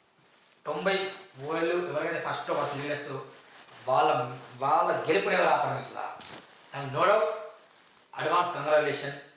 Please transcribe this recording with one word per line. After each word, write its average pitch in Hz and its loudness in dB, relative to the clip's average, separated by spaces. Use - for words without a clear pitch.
తొంభై 190 0
వేలు 165 0
ఎవరికైతే 156 -2
ఫస్ట్లో 147 -4
ఫస్ట్ 143 -2
లీడర్స్ 147 -6
వాళ్ళ, 135 2
వాళ్ళ 156 2
గెలుపుని 196 2
ఎవరు 170 4
ఆపరు 143 2
మిత్రులారా. - -8
And 131 -6
no 175 4
doubt 214 6
అడ్వాన్స్ 151 0
కంగ్రాచ్యులేషన్ 143 2